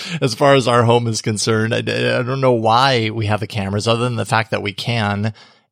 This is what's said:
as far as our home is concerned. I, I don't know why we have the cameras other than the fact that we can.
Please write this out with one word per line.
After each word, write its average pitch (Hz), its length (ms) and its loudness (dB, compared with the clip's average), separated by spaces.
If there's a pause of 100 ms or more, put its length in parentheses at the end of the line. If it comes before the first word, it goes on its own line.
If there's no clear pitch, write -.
(220)
as 123 140 -2
far 139 200 4
as 127 120 2
our 120 160 4
home 117 240 4
is 110 140 -4
concerned. 110 520 -2
I, 113 60 0
I 120 440 -2
don't 131 180 -4
know 127 120 4
why 113 560 2
we 107 180 -4
have 107 120 0
the 107 80 -6
cameras 101 400 -4
other 117 160 0
than 123 120 -2
the 110 100 -4
fact 110 260 -2
that 101 100 -2
we 98 120 -6
can. 104 600 -2 (380)